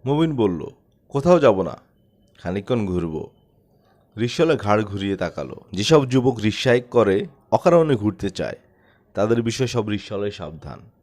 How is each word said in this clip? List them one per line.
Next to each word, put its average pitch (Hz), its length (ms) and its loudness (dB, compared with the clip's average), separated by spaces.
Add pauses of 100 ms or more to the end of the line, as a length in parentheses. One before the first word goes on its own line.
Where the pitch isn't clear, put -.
মবিন 151 300 0
বলল, 92 300 0 (420)
"কোথাও 170 320 4
যাব 104 220 4
না, - 160 -6 (640)
খানিকক্ষণ 101 440 -2
ঘুরব।" 82 440 -4 (880)
রিকশাওয়ালা 139 400 0
ঘাড় 104 260 2
ঘুরিয়ে 98 320 -4
তাকালো। 78 400 -8 (160)
যেসব 131 360 2
যুবক 123 320 2
রিকশায় 120 400 2
করে 104 460 2 (260)
অকারণে 160 440 2
ঘুরতে 101 340 -4
চায়, - 260 -8 (580)
তাদের 113 280 0
বিষয়ে 117 240 -2
সব 113 220 -4
রিকশাওয়ালাই 101 420 -6
সাবধান। 80 500 -14 (220)